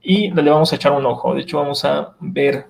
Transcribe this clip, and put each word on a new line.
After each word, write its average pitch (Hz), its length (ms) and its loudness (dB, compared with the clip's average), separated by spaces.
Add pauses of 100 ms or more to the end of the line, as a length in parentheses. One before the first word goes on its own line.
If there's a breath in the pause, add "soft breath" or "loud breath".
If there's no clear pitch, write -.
y 190 300 0
le 147 180 2
vamos 156 240 4
a - 20 -2
echar 143 160 2
un 139 140 0
ojo. 123 280 -2
De 139 80 -4
hecho, 147 180 -6
vamos 143 260 -4
a - 340 -2
ver - 500 -2